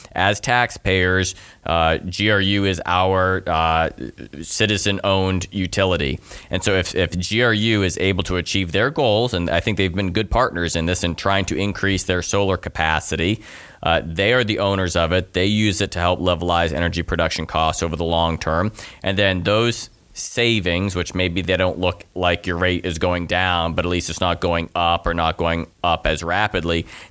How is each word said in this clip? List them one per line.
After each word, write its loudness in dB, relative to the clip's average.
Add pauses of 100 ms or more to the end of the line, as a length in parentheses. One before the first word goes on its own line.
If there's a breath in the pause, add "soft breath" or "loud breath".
(140 loud breath)
As 2
taxpayers, 0 (300 loud breath)
uh, 2
G -2
R 4
U 2
is 0
our, 2
uh, 2 (520)
citizen-owned 0
utility. 0 (280 loud breath)
And -2
so 2
if, 0
if 0
G 0
R 4
U 2
is 0
able 0
to -2
achieve -2
their 2
goals, 2
and 0
I 2
think 0
they've 0
been -2
good -2
partners 0
in 0
this 0
in 0
trying 0
to -2
increase -2
their 0
solar 0
capacity, -2 (440 loud breath)
uh, 4
they 0
are 4
the 0
owners 0
of 2
it. 0
They 2
use 2
it -2
to -4
help 2
levelize 0
energy 0
production -2
costs -2
over -2
the -4 (140)
long 2
term. -2 (280 loud breath)
And -2
then 2
those 0 (240)
savings, 0
which -4
maybe 0
they 0
don't 0
look -2 (100)
like 0
your -2
rate 0
is -2
going 0
down, 0
but 0
at 0
least -2
it's -8
not 0
going 0
up 0
or 0
not 0
going -2 (160)
up 0
as 0
rapidly, 0 (260 loud breath)